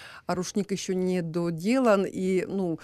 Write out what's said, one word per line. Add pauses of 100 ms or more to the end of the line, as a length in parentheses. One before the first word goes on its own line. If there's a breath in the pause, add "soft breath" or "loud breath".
(260 loud breath)
А
рушник
ещё
не
доделан,
и,
ну,